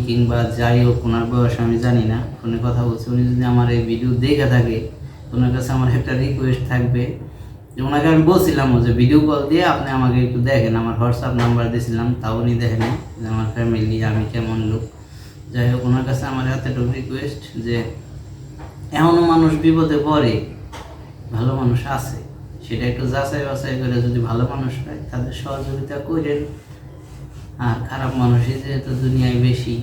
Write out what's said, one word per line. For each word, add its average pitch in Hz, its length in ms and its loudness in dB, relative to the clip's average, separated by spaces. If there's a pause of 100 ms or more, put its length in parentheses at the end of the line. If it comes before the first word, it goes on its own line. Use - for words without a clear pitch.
কিংবা 120 320 2 (180)
যাই 120 280 4
হোক, 120 200 4
ওনার 113 260 0
বয়স 120 280 2
আমি 117 260 2
জানি 120 260 4
না, 117 80 -2 (180)
ফোনে 117 280 -4
কথা 123 220 0
বলছি, 113 260 -2
উনি 123 140 4
যদি 123 160 2
আমার 120 280 4
এই 117 100 2 (100)
ভিডিও 123 200 0 (120)
দেখে 139 300 2
থাকে, 117 240 4 (560)
ওনার 123 220 2
কাছে 127 160 -2
আমার 127 260 2
একটা 127 160 -2 (100)
রিকোয়েস্ট 131 380 0 (100)
থাকবে 123 320 2 (720)
যে - 60 -10
ওনাকে 147 260 2
আমি 160 240 6
বলছিলাম 151 360 4 (180)
যে 117 60 4 (100)
ভিডিও 147 260 8
কল 147 220 2
দিয়ে 170 140 4 (100)
আপনি 135 240 -4
আমাকে 127 280 4
একটু 123 140 0 (100)
দেখেন, 117 320 4
আমার 113 200 -2
WhatsApp 123 400 0
নাম্বার 120 300 2
দিয়েছিলাম, 117 360 0 (140)
তাও 110 200 -2
উনি 120 120 2 (100)
দেখেন 110 200 0 (360)
যে 113 140 -8
আমার 113 220 0
ফ্যামিলি, 113 480 0
আমি 110 200 2 (100)
কেমন 113 240 -2 (140)
লোক। 110 120 -2 (680)
যাই 120 180 0
হোক, 123 160 0
ওনার 127 200 2
কাছে 127 240 -2
আমার 131 220 -2
এতটুকু 123 460 -2
রিকোয়েস্ট 135 420 -6 (240)
যে 117 100 -2 (1200)
এখনও 170 240 6 (100)
মানুষ 160 200 6 (120)
বিপদে 160 340 4 (100)
পড়ে, 139 260 2 (1000)
ভালো 127 160 0 (100)
মানুষ 120 180 2 (180)
আছে, - 220 -8 (460)
সেটা 113 260 -6
একটু 127 120 -4 (100)
যাচাই 139 320 -2
বাছাই 135 340 -4
করে 127 160 -2 (100)
যদি 120 140 0 (100)
ভালো 117 140 0 (100)
মানুষ 131 200 -4 (120)
পায়, - 140 -10 (120)
তাদের 123 220 -4 (100)
সহযোগিতা 139 540 -6 (120)
করেন। 147 300 0 (1300)
আর 113 100 0 (120)
খারাপ 131 220 -4 (100)
মানুষই 120 420 2
যেহেতু 135 260 -4 (140)
দুনিয়ায় 127 340 2 (100)
বেশি 120 360 0